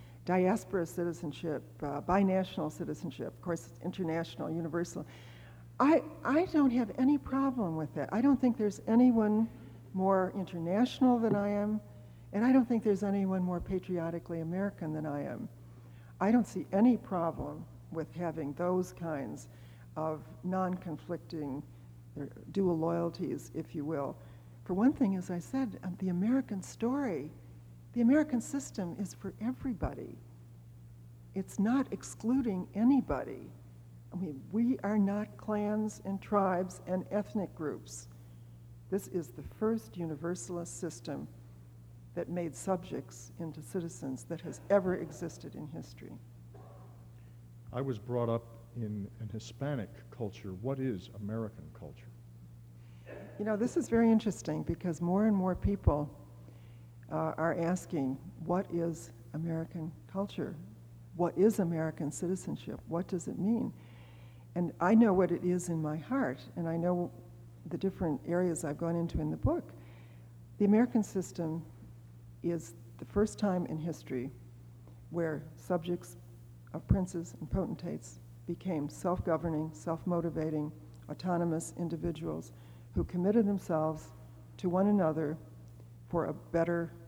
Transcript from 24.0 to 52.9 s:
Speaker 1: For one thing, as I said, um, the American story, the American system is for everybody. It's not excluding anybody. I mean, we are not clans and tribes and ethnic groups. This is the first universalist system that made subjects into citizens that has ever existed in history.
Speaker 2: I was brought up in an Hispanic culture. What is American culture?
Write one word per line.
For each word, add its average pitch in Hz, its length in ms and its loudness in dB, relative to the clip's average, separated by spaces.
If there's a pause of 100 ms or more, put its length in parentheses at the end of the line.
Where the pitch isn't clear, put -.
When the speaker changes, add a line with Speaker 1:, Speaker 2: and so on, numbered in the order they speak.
Speaker 1:
For 185 100 -2
one 240 180 6
thing, 196 240 4
as 180 120 -4
I 175 120 -4
said, 254 420 -4
um, 180 160 -6
the 185 120 0
American 208 520 2
story, 226 720 -2 (600)
the 240 60 2
American 277 400 6
system 214 600 -4
is 190 120 -4
for - 280 -10
everybody. 208 760 -4 (1160)
It's - 240 -4
not 247 320 4
excluding 220 840 0
anybody. 190 760 4 (600)
I 175 40 -6
mean, 151 240 -6 (120)
we 233 320 2
are 208 140 2
not 202 380 2
clans 214 680 0
and 196 160 -4
tribes 185 680 2
and 185 240 -2
ethnic 202 460 -2
groups. - 500 -6 (840)
This 196 200 -2
is 165 200 -4
the - 140 -14 (160)
first 220 380 0
universalist 170 840 -4
system 151 480 -6 (880)
that 170 140 -4
made 170 260 -4
subjects - 840 -4
into 160 200 -8
citizens 190 680 -6
that 165 120 -8
has - 200 -10 (100)
ever 185 280 4
existed 165 580 -10
in 151 100 -10
history. - 460 -12 (1600)
Speaker 2:
I 123 80 -2
was 131 180 0
brought 120 300 0
up 117 160 2 (320)
in 107 320 -4 (100)
an 110 140 -8
Hispanic 120 560 -4 (280)
culture. 101 460 -6
What 135 160 -2
is 120 320 -4 (100)
American 107 440 -6 (120)
culture? - 300 -14 (1300)